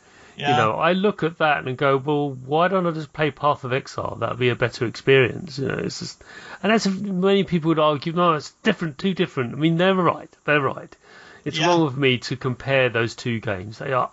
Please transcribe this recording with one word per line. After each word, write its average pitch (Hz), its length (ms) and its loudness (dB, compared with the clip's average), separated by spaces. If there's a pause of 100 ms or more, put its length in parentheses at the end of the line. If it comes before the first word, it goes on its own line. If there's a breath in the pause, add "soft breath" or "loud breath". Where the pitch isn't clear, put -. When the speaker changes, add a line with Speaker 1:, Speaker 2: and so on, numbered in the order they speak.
(380 loud breath)
Speaker 1:
Yeah. 143 140 -2
Speaker 2:
You 147 60 4
know, 110 160 4
I 165 200 2
look 190 300 0
at 160 140 -2
that 156 300 0
and 127 100 -4
go, 139 200 2
"Well, 147 340 -2
why 135 360 0
don't 180 200 0
I 170 40 0
just 156 220 -10
play 156 180 -2
Path 143 320 -2
of 120 100 -4
Exile? 101 460 -6
That'd 113 200 -4
be 123 100 2
a 120 60 0
better 120 300 -2
experience." 131 760 2
You 135 80 -4
know, - 100 -2
it's - 220 -6
just, - 240 -12 (400 loud breath)
and 196 80 2
that's, 220 160 2
many 196 560 2
people 165 260 0
would 156 100 2
argue, 151 340 2
"No, 175 200 4
it's 139 180 -4 (120)
different, 175 340 -2
too 190 160 -2
different." 139 400 -2
I 139 40 -8
mean, 165 200 2
they're 190 180 4
right. 175 340 0 (160)
They're 147 160 2
right. - 340 -6 (500 loud breath)
It's 156 140 -6
Speaker 1:
Yeah. 160 80 2
Speaker 2:
wrong 170 180 6
of 131 120 -4
me 131 220 2
to - 180 -6
compare 131 520 0
those 113 260 0
two 117 240 -4
games. 104 400 -6
They 143 140 -6
are 123 200 0